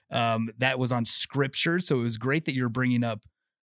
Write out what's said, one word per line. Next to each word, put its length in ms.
Um, 460
that 200
was 140
on 140
scripture. 760
So 200
it 40
was 140
great 280
that 80
you're 140
bringing 380
up 160